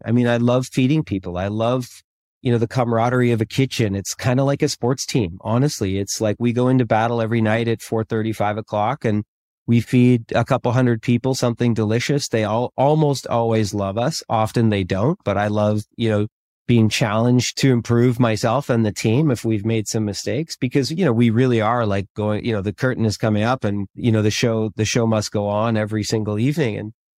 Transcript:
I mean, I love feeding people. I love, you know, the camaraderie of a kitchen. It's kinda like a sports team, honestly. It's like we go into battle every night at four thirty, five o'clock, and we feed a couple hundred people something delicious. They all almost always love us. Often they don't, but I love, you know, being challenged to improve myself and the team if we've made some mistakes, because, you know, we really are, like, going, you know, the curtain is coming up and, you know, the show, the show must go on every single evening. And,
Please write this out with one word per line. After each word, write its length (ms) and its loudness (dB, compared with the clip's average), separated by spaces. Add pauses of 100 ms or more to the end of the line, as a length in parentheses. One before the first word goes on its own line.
I 80 -2
mean, 160 4
I 80 2
love 300 2
feeding 360 0
people. 340 -6
I 120 -4
love, 400 -2 (540)
you 100 0
know, 60 4
the 100 0
camaraderie 640 2
of 80 0
a 60 0
kitchen. 500 -2
It's 180 -8
kinda 300 0
like 180 0
a 60 2
sports 360 -2
team, 360 -2
honestly. 580 0
It's 220 -6
like 180 0
we 140 0
go 160 0
into 160 2
battle 360 0
every 200 0
night 260 0
at 160 -2
four 220 -4
thirty, 280 -4
five 260 -2
o'clock, 460 -4
and 200 0 (420)
we 140 4
feed 520 2
a 120 2
couple 280 0
hundred 280 2
people 340 0
something 380 0
delicious. 560 0
They 160 0
all 320 -2
almost 500 2
always 460 0
love 240 -4
us. 320 -4
Often 400 2
they 160 0
don't, 400 0
but 140 0
I 100 2
love, 340 0 (140)
you 140 0
know, 160 0 (420)
being 220 4
challenged 680 0
to 160 4
improve 480 2
myself 480 0
and 160 2
the 80 0
team 380 0
if 120 -2
we've 220 -2
made 240 -2
some 160 -2
mistakes, 500 -6
because, 360 -2
you 120 -4
know, 120 2
we 160 4
really 320 2
are, 240 0
like, 280 -2
going, 300 -2
you 80 -2
know, 80 -2
the 140 -4
curtain 320 0
is 100 0
coming 260 0
up 220 -2
and, 300 -4
you 180 0
know, 80 4
the 100 2
show, 460 0
the 80 0
show 220 0
must 260 0
go 160 -2
on 300 0
every 260 -2
single 340 -2
evening. 380 -2
And, 160 -10 (260)